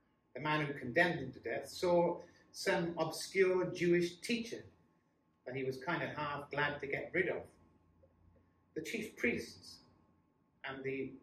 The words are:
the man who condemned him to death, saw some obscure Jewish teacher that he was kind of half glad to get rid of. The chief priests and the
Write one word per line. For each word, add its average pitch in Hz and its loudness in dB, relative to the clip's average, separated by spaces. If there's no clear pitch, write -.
the 131 -8
man 151 2
who 135 -2
condemned 156 4
him 127 -6
to - -18
death, 139 -4
saw 175 4
some 175 0
obscure 185 2
Jewish 175 2
teacher - -4
that 131 -6
he 135 -2
was 127 -2
kind 160 -2
of 127 -2
half 143 -4
glad 143 0
to 135 -4
get - -4
rid 123 4
of. - -4
The 156 -6
chief - -6
priests - -4
and 135 -8
the 135 -4